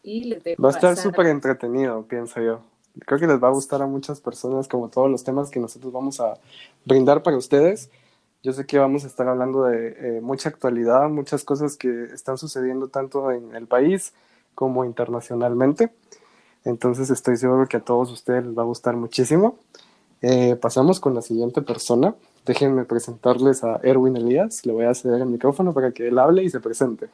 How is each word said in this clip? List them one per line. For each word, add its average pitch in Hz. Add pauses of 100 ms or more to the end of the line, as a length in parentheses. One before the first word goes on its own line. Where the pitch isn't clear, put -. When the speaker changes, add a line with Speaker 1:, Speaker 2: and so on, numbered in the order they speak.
Speaker 1:
Y 226
les 226
dejo 170
Speaker 2:
Va 135
a -
estar 180
Speaker 1:
pasar. -
Speaker 2:
súper 180
entretenido, 127
pienso 120
yo. 113 (440)
Creo 139
que 165
les 135
va 123
a 131
gustar 135
a 135
muchas 139
personas, 131
como 120
todos 131
los 127
temas 139
que 127
nosotros 120
vamos 131
a 110 (500)
brindar 135
para 151
ustedes. 151 (540)
Yo 131
sé 135
que 143
vamos 139
a -
estar 127
hablando 127
de, 117
eh, 113
mucha 135
actualidad, 123
muchas 147
cosas 143
que 120
están 131
sucediendo 131
tanto 135
en 117
el 117
país 156 (400)
como 127
internacionalmente. 123 (720)
Entonces 127
estoy 123
seguro 127
que 117
a -
todos 123
ustedes 123
les 117
va 117
a -
gustar 120
muchísimo. 139 (640)
Eh, 123
pasamos 131
con 135
la 117
siguiente 120
persona. 123 (300)
Déjenme 131
presentarles 123
a -
Erwin 131
Elías. 127
Le 123
voy 113
a 120
ceder 123
el 127
micrófono 135
para 131
que 120
él 123
hable 170
y 180
se 123
presente. 117